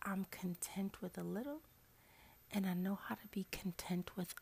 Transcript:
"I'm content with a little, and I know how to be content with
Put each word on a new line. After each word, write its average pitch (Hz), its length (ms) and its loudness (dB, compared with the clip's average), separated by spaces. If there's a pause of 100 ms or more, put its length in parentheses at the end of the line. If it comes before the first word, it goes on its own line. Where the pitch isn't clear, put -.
"I'm 196 300 2
content - 720 -2
with 180 160 -4
a 180 40 -2
little, 240 380 0 (920)
and 196 160 4
I 185 60 4
know 185 220 4
how - 220 -2
to - 120 -10
be 190 220 0
content - 680 0
with 180 260 -2